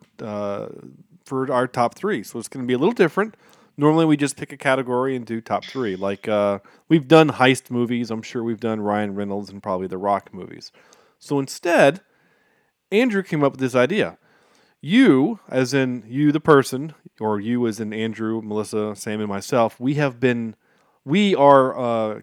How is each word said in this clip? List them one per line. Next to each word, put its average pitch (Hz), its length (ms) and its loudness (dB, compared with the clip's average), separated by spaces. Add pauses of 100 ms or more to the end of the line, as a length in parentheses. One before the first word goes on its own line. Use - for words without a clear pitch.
(200)
uh, 104 480 -8 (560)
for 131 300 -6
our 131 140 2
top 120 260 0
three. 180 300 -4
So - 160 -12
it's 110 80 -10
gonna 131 180 -10
be 123 80 0
a 123 60 2
little 147 160 2
different. 185 420 0 (400)
Normally, 156 280 4
we 151 120 4
just 143 200 -4
pick 151 140 -14
a 143 60 -16
category 131 580 -2
and 120 80 -8
do 113 160 -8
top 104 260 -6
three. 113 300 -6
Like, 98 320 -6
uh, 101 320 0 (300)
we've 156 180 2
done 156 220 8
heist 131 400 0
movies. 120 400 -4
I'm 110 140 -8
sure 120 200 -8
we've 113 160 -6
done 110 220 -4
Ryan 104 320 -2
Reynolds 101 380 -8
and 98 100 -16
probably 95 260 -6
The 90 120 -10
Rock 98 340 -2
movies. 90 380 -18 (480)
So - 180 -4
instead, 170 640 2 (880)
Andrew 208 300 2
came 156 220 -2
up 139 100 2
with 131 80 -14
this 127 140 -2
idea. 127 420 0 (640)
You, 190 640 4
as 131 280 0
in 127 320 -2
you, 143 240 2
the 151 80 0
person, 143 560 2 (240)
or 107 200 -2
you, 117 280 -2
as 107 120 -4
in 107 140 -8
Andrew, 110 480 -4
Melissa, 107 540 -6
Sam, 107 240 -8
and 107 100 -4
myself, 107 500 0
we 135 160 -2
have 135 240 -2
been, 120 360 0 (480)
we 190 320 2
are, 135 420 6
uh, 113 460 -4